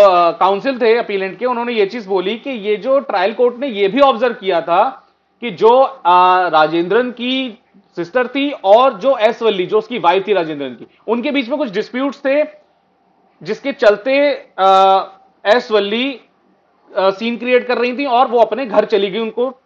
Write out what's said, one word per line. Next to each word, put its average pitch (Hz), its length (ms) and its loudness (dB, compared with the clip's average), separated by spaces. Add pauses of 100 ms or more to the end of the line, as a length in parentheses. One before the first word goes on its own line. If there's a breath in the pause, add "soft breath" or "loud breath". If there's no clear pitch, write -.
uh, 175 260 4
counsel 202 500 -2
थे 233 180 2
appellant 190 400 -6
के, 233 80 -6
उन्होंने 240 260 -4
ये 214 140 0
चीज 220 200 -10
बोली 190 300 -2
कि 233 140 -10
ये 214 260 -4
जो 262 220 0
trial 208 340 -2
court 240 260 0
ने 277 80 -6
ये 202 220 -2
भी 247 120 0
observe 247 340 2
किया 180 260 -2
था 190 500 -2 (300)
कि 233 100 -8
जो, 214 300 4
अ, 180 680 2
राजेंद्रन 170 640 0
की 247 520 -6 (140)
sister 202 500 -6
थी 277 240 -4 (140)
और 240 280 6
जो 233 260 -2
एस 220 240 0
वल्ली, 196 240 0
जो 190 120 0
उसकी 220 200 -6
wife 180 280 2
थी 214 60 0
राजेंद्रन 156 360 -4
की, 117 180 -16 (220 soft breath)
उनके 240 220 -2
बीच 254 180 -4
में 254 100 -4
कुछ 269 120 -4
disputes 247 480 -6
थे, 285 260 0 (1000)
जिसके 214 300 -8
चलते, 262 580 2 (280)
अ, 190 500 4 (380)
एस 240 240 2
वल्ली, 220 500 -2 (760)
अ, 196 140 2
scene 226 260 -6
create 247 300 0
कर 247 120 -2
रही 240 200 -4
थी 285 80 -4
और 247 200 2
वो 240 120 -2
अपने 226 280 0
घर 208 180 0
चली 202 260 0
गई 185 80 -6
उनको 233 480 -6